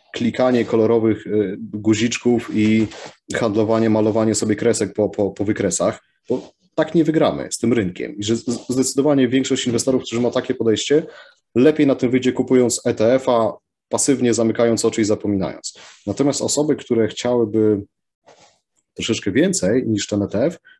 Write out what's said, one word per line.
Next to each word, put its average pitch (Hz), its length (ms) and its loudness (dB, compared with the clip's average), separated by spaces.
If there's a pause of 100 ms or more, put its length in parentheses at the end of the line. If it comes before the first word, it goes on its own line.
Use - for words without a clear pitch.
(140)
klikanie 120 520 2
kolorowych, 110 640 2
y, 101 320 -2
guziczków 110 960 -2
i 110 340 2 (460)
handlowanie, 113 560 0
malowanie 110 460 2
sobie 107 200 -2
kresek 110 380 0
po, 104 160 0
po, 98 220 -2
po 98 140 -6
wykresach, 101 540 -2 (300)
bo 131 240 -6 (220)
tak 160 200 -2
nie 165 80 4
wygramy 147 480 0
z - 60 -8
tym 117 160 0
rynkiem. 92 440 -4
I 104 60 -8
że 110 120 0
z-, 117 340 -6
zdecydowanie 135 580 2
większość 131 400 -2
inwestorów, 120 360 0
którzy 113 180 -4
ma 120 100 0
takie 127 240 -2
podejście, 123 500 0 (500)
lepiej 147 320 4
na 135 80 2
tym 127 160 -2
wyjdzie 123 220 0
kupując 123 520 2
E 120 80 0
T 113 200 2
F-a, 120 400 2 (360)
pasywnie 120 440 2
zamykając 113 520 2
oczy 113 160 0
i 107 40 2
zapominając. 98 680 -4 (340)
Natomiast 135 340 -2
osoby, 143 340 0
które 113 320 0
chciałyby 110 720 0 (1120)
troszeczkę - 380 -4
więcej 127 560 0
niż 107 200 -2
ten 104 140 -2
E 98 60 -2
T 104 180 -2
F, 175 140 -4 (200)